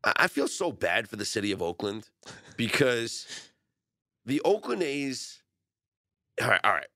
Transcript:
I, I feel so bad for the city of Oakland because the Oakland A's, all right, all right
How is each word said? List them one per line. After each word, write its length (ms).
I, 120
I 120
feel 200
so 240
bad 360
for 100
the 80
city 260
of 100
Oakland 480
because 680
the 180
Oakland 380
A's, 640
all 80
right, 140
all 80
right 240